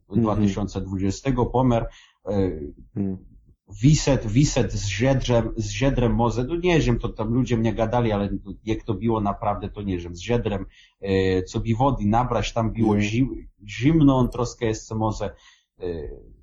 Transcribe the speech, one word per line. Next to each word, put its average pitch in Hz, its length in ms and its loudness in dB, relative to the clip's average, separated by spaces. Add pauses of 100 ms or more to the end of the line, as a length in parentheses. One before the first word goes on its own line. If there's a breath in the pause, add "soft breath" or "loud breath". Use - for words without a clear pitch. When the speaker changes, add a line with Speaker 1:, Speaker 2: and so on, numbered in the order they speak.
Speaker 1:
Mhm. 104 140 0
Speaker 2:
dwa 107 140 2
tysiące 101 440 0
dwudziestego, 98 680 0
pomerł, 120 400 2 (400 loud breath)
e, 95 40 -4 (680)
Speaker 1:
Mhm. 98 320 -6 (540)
Speaker 2:
Wiset, 139 440 4
wiset 113 460 2
z 104 140 -4
Ziedrem, 117 680 2
z 104 140 -4
Ziedrem 131 440 0
może, 113 300 0
no 165 120 -4
nie 170 240 2
wiem, 120 180 2
to 117 100 -4
tam 113 260 -4
ludzie 123 220 0
mnie 113 180 0
gadali, 113 380 0
ale 101 160 0 (360)
jak 107 200 -4
to 113 100 -4
było 110 260 -2
naprawdę, 101 480 -4
to 104 140 -12
nie 95 160 -2
wiem, 85 180 -10
z 85 40 -14
Ziedrem, 107 460 -2 (340 soft breath)
e, 95 420 2
co 110 180 -6
by 113 140 0
wody 113 320 2
nabrać, 113 460 0
tam 113 200 -2
było 104 220 2
Speaker 1:
Mhm. 104 160 2
Speaker 2:
zim-, 120 380 -2 (200)
zimno, 139 500 4
on 120 100 2
troszkę 120 380 -4
jest 110 280 -4
może, 107 400 -2 (460 soft breath)
e, 95 40 -10 (580)